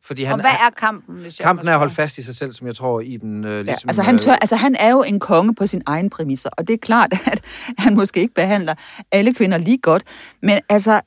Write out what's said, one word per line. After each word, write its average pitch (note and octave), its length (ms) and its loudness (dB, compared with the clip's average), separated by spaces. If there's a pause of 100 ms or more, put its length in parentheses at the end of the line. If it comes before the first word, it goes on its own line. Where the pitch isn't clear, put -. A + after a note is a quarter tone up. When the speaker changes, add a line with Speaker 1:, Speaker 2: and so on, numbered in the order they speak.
Speaker 1:
Fordi C3+ 180 -10
Speaker 2:
Og C3 60 -4
Speaker 1:
han C3+ 120 -2
Speaker 2:
hvad B3+ 100 2
Speaker 1:
er A#3 160 2
Speaker 2:
er A#3+ 40 4
kampen, G#3 460 -6
hvis E3+ 220 -18
jeg - 80 -12
Speaker 1:
kampen F3 180 0
Speaker 2:
må E3+ 60 0
Speaker 1:
er - 40 4
at D3+ 40 4
holde C#3+ 160 0
Speaker 2:
spørge? D3+ 140 -2
Speaker 1:
fast - 100 -12
i C3+ 40 -14
sig B2 140 -14
selv, C3+ 160 -10
som B2 140 -16
jeg A#2 100 -10
tror, B2 240 -4
Iben... A2 440 -10
Øh, G#2+ 80 -6
Speaker 3:
Ja, G#2 100 -6
Speaker 1:
ligesom, - 260 -8
Speaker 3:
altså, G#3 140 -2
han A3+ 120 4
Speaker 1:
øh, A3+ 60 6
Speaker 3:
tør, C4+ 120 4
altså, A3 240 2
han B3+ 220 2
er G#3+ 120 4
jo C4 120 4
en G3+ 180 -2
konge G3 340 2
på G3 120 -2
sin F3 200 -6
egen E3+ 240 -2
præmisser, C#3 460 -6
og E3 120 -6
det A3+ 60 2
er A3 40 -6
klart, A3+ 340 2
<laughs> - 200 -2
at - 80 -6 (380)
han G#3 180 4
måske G3 240 0
ikke G#3+ 140 -2
behandler F#3 400 0 (380)
alle G#3 220 4
kvinder F#3+ 240 0
lige G3+ 200 2
godt, E3+ 240 2 (400)
men G3+ 260 2
altså G#3 240 2 (140)